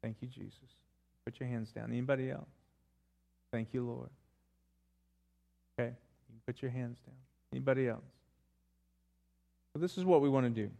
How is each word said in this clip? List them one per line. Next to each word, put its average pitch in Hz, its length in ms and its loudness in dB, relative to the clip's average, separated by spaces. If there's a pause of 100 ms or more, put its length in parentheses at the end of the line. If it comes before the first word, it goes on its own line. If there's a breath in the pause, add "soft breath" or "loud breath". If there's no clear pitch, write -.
Thank 113 180 -6
you, 123 60 -8
Jesus. 123 480 -16 (500)
Put - 140 -8
your 127 80 -4
hands 113 240 -4
down. 113 200 -8
Anybody 131 380 0
else? 151 200 -8 (1000)
Thank 113 220 -4
you, 123 120 0
Lord. 123 240 -8 (1700)
Okay, 120 100 0
you - 440 -20
can 113 120 -20
put 123 160 -8
your 127 100 -4
hands 120 340 -6
down. 135 100 -20 (380)
Anybody 131 340 2
else? 113 160 -2 (1700)
So 147 60 -6
this 180 180 0
is 185 60 0
what 175 180 8
we 143 80 6
want 135 160 6
to 120 40 4
do. 110 200 0 (100)